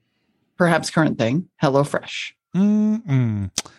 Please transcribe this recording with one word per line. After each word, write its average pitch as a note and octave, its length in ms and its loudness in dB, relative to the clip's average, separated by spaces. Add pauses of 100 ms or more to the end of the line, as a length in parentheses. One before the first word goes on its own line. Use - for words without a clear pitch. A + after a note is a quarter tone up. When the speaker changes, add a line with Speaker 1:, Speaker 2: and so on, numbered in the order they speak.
(580)
Speaker 1:
perhaps E3 320 2
current - 280 0
thing, B2 300 0 (140)
HelloFresh. - 720 0 (240)
Speaker 2:
Mm-mm. F#3 960 0 (280)